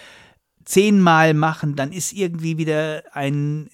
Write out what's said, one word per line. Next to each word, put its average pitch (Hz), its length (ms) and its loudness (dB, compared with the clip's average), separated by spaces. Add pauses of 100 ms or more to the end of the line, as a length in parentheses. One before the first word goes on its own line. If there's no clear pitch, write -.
(640)
zehnmal 180 720 4
machen, 151 400 -2
dann 139 160 -4
ist 175 220 -8
irgendwie 170 440 -4
wieder 156 460 -4 (120)
ein, 143 600 -4